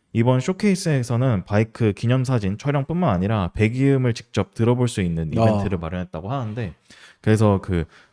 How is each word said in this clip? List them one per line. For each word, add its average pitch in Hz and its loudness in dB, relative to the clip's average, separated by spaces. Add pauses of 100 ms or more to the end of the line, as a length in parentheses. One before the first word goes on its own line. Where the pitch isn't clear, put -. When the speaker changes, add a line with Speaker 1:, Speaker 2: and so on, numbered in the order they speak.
(120)
Speaker 1:
이번 127 2
쇼케이스에서는 143 0
바이크 110 0
기념사진 120 -2
촬영뿐만 147 -2
아니라 95 0
배기음을 127 2
직접 - -4
들어볼 120 2
수 110 -4
있는 82 -2
Speaker 2:
아. 110 2
Speaker 1:
이벤트를 104 2
마련했다고 85 -8
하는데 113 -6 (480)
그래서 107 4
그 85 -2 (280)